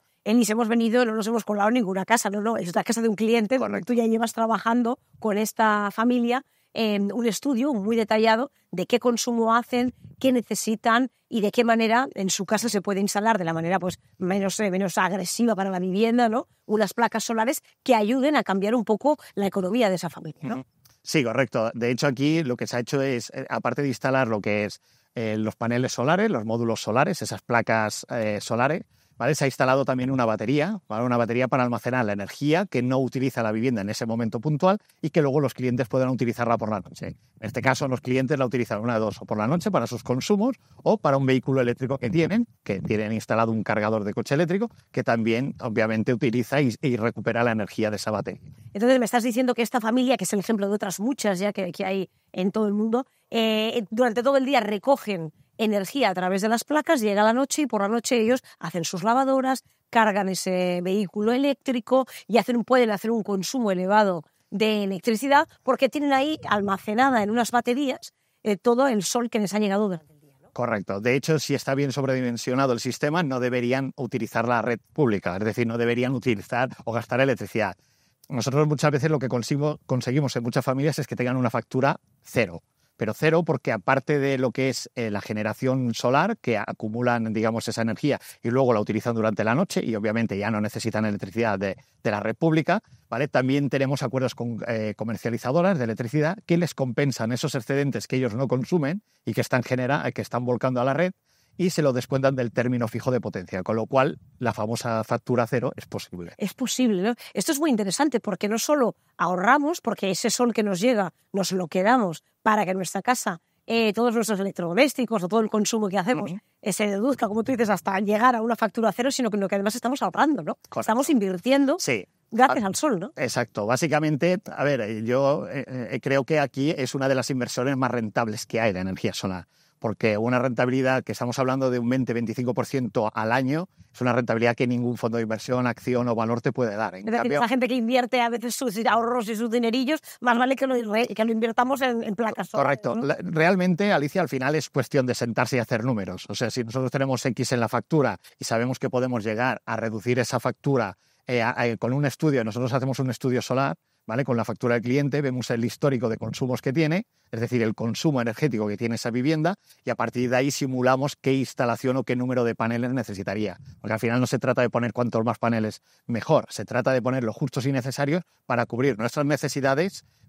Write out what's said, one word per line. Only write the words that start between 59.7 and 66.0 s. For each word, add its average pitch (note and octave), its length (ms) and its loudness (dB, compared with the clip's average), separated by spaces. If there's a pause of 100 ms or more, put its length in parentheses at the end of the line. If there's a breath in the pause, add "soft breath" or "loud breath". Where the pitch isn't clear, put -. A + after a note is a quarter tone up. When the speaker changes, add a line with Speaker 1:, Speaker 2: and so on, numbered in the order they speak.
Speaker 1:
cargan G#3 360 4
ese F3+ 540 0
vehículo G#3 520 0
eléctrico C4 760 0 (200 loud breath)
y A3 120 4
hacen, A#3+ 240 0
pueden B3 260 4
hacer G#3+ 220 -2
un A#3 100 0
consumo G3+ 480 -2
elevado F#3 540 2 (260)
de G#3 360 0
electricidad A#3+ 640 2 (140 soft breath)
porque B3+ 260 2
tienen C#4+ 260 0